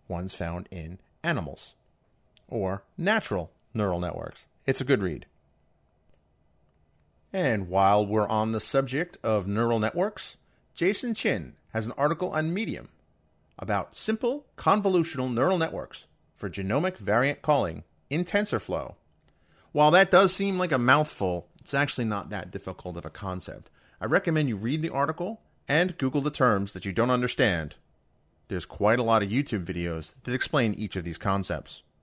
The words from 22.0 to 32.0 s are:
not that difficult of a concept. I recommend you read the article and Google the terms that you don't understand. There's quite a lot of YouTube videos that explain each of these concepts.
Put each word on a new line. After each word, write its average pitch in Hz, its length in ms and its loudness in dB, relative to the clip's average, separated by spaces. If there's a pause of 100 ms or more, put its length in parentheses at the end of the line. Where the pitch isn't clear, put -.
not 104 260 -2
that 90 220 -8
difficult 92 440 -8
of 85 80 -8
a 80 60 -10
concept. - 580 -8 (320)
I - 40 -6
recommend 156 440 2
you 110 80 -2
read 123 260 -2
the 165 80 -4
article 156 500 -2 (260)
and 165 320 0
Google 131 220 0
the 139 100 0
terms 104 400 2
that 92 140 -12
you 98 80 -2
don't 120 180 2
understand. 120 640 2 (720)
There's 90 180 -4
quite 110 360 2
a 120 40 0
lot 113 200 4
of 98 60 -4
YouTube 113 340 -2
videos 85 580 -6
that 123 120 -4
explain 123 400 0
each 104 200 -6
of 90 80 -4
these 85 160 -6
concepts. 98 640 -2 (200)